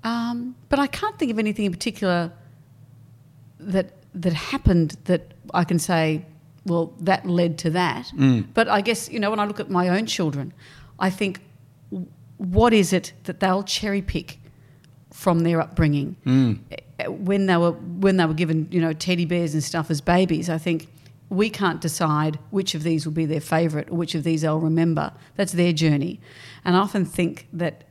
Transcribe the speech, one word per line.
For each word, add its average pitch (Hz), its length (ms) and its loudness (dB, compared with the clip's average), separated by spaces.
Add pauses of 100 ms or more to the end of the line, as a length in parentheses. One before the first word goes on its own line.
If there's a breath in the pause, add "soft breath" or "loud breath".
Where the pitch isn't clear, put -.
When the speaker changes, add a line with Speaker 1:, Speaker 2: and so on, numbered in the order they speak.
Speaker 1:
Um, 240 520 -6 (140)
but 277 100 2
I 277 80 2
can't 415 300 -4
think 254 140 0
of 214 80 -2
anything 214 260 0
in 190 60 0
particular 175 600 -2 (1300)
that, 185 340 -2 (200)
that 175 200 0
happened 170 720 2
that - 280 -2 (200)
I 175 100 2
can 170 160 0
say, 160 460 0 (400)
"Well, 170 340 -2
that 160 260 0
led 170 340 0
to 170 120 0
that." 160 440 -2
Speaker 2:
Mm. 127 380 4
Speaker 1:
But 233 140 2
I 202 140 2
guess, 220 280 -2
you 226 100 -6
know, 202 100 0
when 214 100 -2
I 208 60 2
look 208 140 -6
at - 100 -8
my 180 200 2
own 196 160 0
children, 143 480 -4 (460 loud breath)
I 190 100 0
think, 190 320 -4 (500)
w-, 180 160 -10 (300)
what 214 360 4
is 196 200 4
it - 200 -2 (100)
that - 160 -10
they'll 190 240 0
cherry 196 380 -4
pick - 380 -8 (720 soft breath)
from 170 300 0
their 165 180 2
upbringing? 156 560 0 (100)
Speaker 2:
Mm. 127 340 2 (400)
Speaker 1:
Eh, - 80 -4
when 196 400 0
they 175 100 4
were, 170 140 4
when 190 460 0
they 175 80 6
were 156 80 2
given, 160 380 0
you 180 80 2
know, 165 140 0
teddy 175 320 0
bears 170 280 0
and 151 100 0
stuff 160 260 -4
as 147 120 0
babies, 175 480 2
I 160 100 -2
think 165 280 -2 (420 soft breath)
we 208 200 0
can't 175 320 -2
decide 156 560 0 (140)
which 190 240 -2
of 151 80 -6
these 160 220 0
will 156 80 -6
be 160 120 0
their 151 160 -2
favourite 160 480 -2
or 175 60 -6
which 170 180 -4
of 151 100 -2
these 160 200 0
they'll 156 160 2
remember. 160 520 2 (240 soft breath)
That's 196 180 -2
their 175 200 2
journey. 151 460 0 (440 loud breath)
And 180 120 2
I 185 40 6
often 196 260 0
think - 480 -4
that 165 380 -6